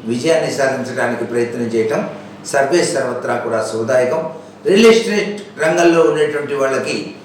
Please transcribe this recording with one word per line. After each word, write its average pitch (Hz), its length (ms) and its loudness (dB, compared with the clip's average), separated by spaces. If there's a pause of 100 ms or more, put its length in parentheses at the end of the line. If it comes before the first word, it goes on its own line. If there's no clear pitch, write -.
విజయాన్ని 127 540 0
సాధించడానికి 123 680 -2
ప్రయత్నం 120 500 -4
చేయటం - 360 0 (360)
సర్వే 131 380 2
సర్వత్రా 123 520 -4
కూడా 113 240 -2 (120)
శుభదాయకం. 123 480 0 (460)
రియల్ 214 200 6
ఎస్టేట్ 208 560 2 (200)
రంగంలో 165 400 4
ఉండేటువంటి 147 520 0
వాళ్ళకి 131 600 -2 (100)